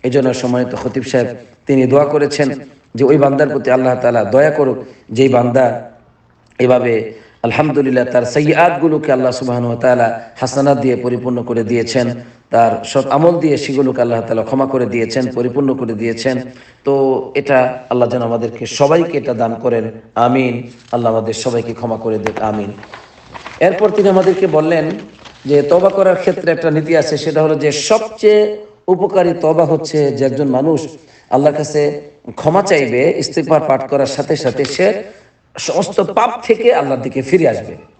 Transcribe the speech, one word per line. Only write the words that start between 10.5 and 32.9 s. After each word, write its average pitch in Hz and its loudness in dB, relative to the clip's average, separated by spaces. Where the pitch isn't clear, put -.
দিয়ে 120 0
পরিপূর্ণ 123 -4
করে 117 -2
দিয়েছেন, 120 -2
তার 113 2
সৎ 135 0
আমল 165 4
দিয়ে 147 2
সেগুলোকে 135 0
আল্লাহ 117 0
তাআলা 113 -4
ক্ষমা 131 0
করে 131 -2
দিয়েছেন, 117 -2
পরিপূর্ণ 127 -2
করে 117 -6
দিয়েছেন। 117 -4
তো 139 2
এটা 131 0
আল্লাহ 120 2
যেন 123 -2
আমাদেরকে 117 -4
সবাইকে 160 0
এটা 123 -4
দান 113 -2
করেন, 113 -2
আমিন। 123 0
আল্লাহ 117 0
আমাদের 113 -2
সবাইকে 117 -4
ক্ষমা 113 -6
করে 110 -4
দেন, 104 -4
আমিন। 107 -4
এরপর 190 2
তিনি 202 2
আমাদেরকে 190 2
বললেন 156 0
যে 139 4
তওবা 185 4
করার 190 2
ক্ষেত্রে 170 0
একটা 165 0
নীতি 156 0
আছে, 147 0
সেটা 156 0
হলো 156 2
যে 143 0
সবচেয়ে 214 2
উপকারী 175 2
তওবা 160 2
হচ্ছে 151 0
যে 135 -2
একজন 139 -2
মানুষ 143 0
আল্লাহর 143 2
কাছে 147 -2
ক্ষমা 175 2
চাইবে, 143 2